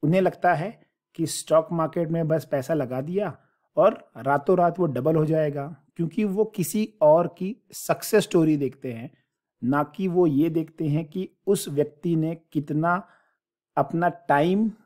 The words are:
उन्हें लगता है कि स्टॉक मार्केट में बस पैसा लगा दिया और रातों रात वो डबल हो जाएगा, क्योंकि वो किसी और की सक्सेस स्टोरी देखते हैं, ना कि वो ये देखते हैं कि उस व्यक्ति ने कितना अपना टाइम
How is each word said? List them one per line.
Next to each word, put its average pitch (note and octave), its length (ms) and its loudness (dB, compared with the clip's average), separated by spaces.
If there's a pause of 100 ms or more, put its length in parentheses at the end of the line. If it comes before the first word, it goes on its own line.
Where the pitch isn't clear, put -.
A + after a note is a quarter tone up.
उन्हें E3+ 180 2
लगता F3+ 340 0
है F3+ 320 -8 (280)
कि D#3+ 120 -4
स्टॉक D#3+ 460 0
मार्केट E3 360 -2
में E3 200 -2
बस D#3 220 0
पैसा C#3+ 240 -2
लगा C3 260 -4
दिया F3 360 -6 (400)
और G3+ 400 2
रातों C#3 420 0
रात F3 200 2
वो F3 80 0
डबल D3 300 0
हो D#3 80 2
जाएगा, D3+ 520 -2 (200)
क्योंकि E3+ 280 -2
वो G3+ 200 0
किसी G#3+ 440 -4 (140)
और D#3+ 360 6
की F#3 180 -6 (160)
सक्सेस - 520 0
स्टोरी D#3+ 320 2
देखते C3 360 -6
हैं, A#2 180 -12 (520)
ना C#3 200 2 (140)
कि F#3+ 120 -2
वो F3 180 4
ये D3+ 240 2
देखते D#3+ 340 -6
हैं D3+ 200 0
कि F#3 240 -8 (180)
उस G3 220 0
व्यक्ति D3 480 -2
ने D#3+ 200 -2 (160)
कितना D#3 540 -2 (680)
अपना E3 320 0
टाइम F3 600 0 (180)